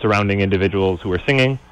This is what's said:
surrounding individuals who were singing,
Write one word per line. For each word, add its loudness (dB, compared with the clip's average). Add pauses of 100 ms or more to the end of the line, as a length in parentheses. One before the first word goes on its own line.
surrounding 0
individuals 0
who -6
were -2
singing, 2 (160)